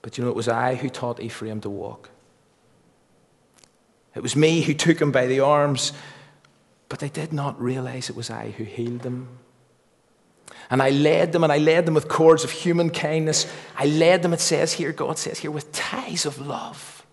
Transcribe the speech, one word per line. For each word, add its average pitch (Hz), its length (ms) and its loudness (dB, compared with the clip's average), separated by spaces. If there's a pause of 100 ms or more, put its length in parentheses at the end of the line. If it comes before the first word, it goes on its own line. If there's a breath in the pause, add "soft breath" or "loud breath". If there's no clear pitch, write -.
But - 160 -16
you 120 80 -4
know, 123 60 0
it 107 60 -4
was 110 120 -2
I 120 280 0
who 131 120 -6
taught 120 320 -8
Ephraim 110 400 -10
to 104 80 -10
walk. - 400 -12 (2000)
It - 80 -10
was 123 120 -4
me 156 280 4
who 147 100 0
took 156 260 2
him 147 140 2
by 127 140 4
the 131 140 2
arms, 147 520 2 (960 loud breath)
but - 120 -10
they 143 100 -6
did 156 240 -8
not 139 260 -4
realize 127 480 -4
it - 80 -10
was 117 140 -10
I 110 220 -10
who 110 120 -10
healed 120 360 -8
them." 127 280 -8 (1400 loud breath)
And 127 100 2
I 135 100 6
led 151 420 4
them, 170 100 2
and 151 100 4
I 147 60 2
led 160 260 4
them 160 100 0
with 143 140 2
cords 160 360 6
of - 80 -6
human 170 380 0
kindness. 156 560 0 (300 loud breath)
I - 100 0
led 165 360 6
them, 175 100 2
it 165 80 -2
says 160 340 0
here, 156 180 -4
God 147 260 -4
says - 220 -8
here, 156 100 -8
with 151 220 -10
ties - 520 -6
of 139 140 -6
love. - 760 -12